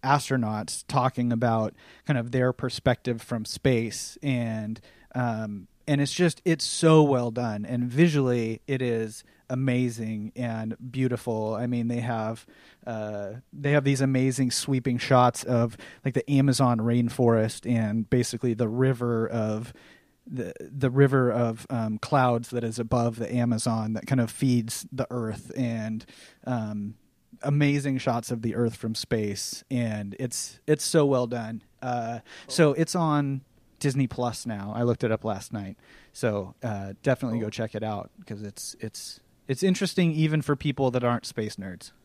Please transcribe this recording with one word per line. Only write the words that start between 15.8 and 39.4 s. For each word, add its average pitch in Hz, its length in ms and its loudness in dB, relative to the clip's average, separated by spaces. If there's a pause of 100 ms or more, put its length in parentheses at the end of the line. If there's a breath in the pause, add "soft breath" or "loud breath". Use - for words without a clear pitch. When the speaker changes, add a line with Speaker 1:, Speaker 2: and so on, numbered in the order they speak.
Speaker 1:
like, 131 80 -2
the 131 180 -2
Amazon 131 460 4
rainforest 117 920 2
and 113 400 0
basically 120 440 0
the 110 160 0
river 120 580 2
of 110 460 -4 (540 loud breath)
the, 117 340 -8
the 135 300 -2
river 131 400 6
of, 117 380 0
um, 110 280 -2
clouds 123 540 0
that 120 120 -4
is 113 160 -6
above 117 380 0
the 117 180 -6
Amazon 113 580 0
that - 140 -6
kind 127 140 2
of 113 100 0
feeds 120 600 0
the - 200 -4
earth, 110 460 -6
and, 113 480 -4 (400 loud breath)
um, 107 480 -4 (480)
amazing 143 560 2
shots 127 340 -2
of 113 120 -4
the 113 120 -2
earth 117 200 0
from 110 200 -6
space. - 760 -4
And 107 480 -2
it's, - 480 -8
it's 151 180 2
so 151 220 4
well 127 200 2
done. 113 360 -8 (180)
Uh, 117 380 -4 (280 loud breath)
so 151 260 6
it's 160 220 0
on 147 460 0 (380)
Disney 135 260 2
Plus 120 400 -4
now. 104 300 -6
I 120 80 0
looked 120 200 2
it 110 80 2
up 110 140 -2
last 101 260 -4
night. 98 240 -8 (380 loud breath)
So, 104 400 -2 (100)
uh, 101 380 -6
definitely 123 380 0
Speaker 2:
Cool. 107 80 -4
Speaker 1:
go - 20 -4
check 110 240 -6
it 107 100 -6
out 107 280 -6 (160)
'cause 107 160 -10
it's, - 360 -14
it's, - 400 -14 (280)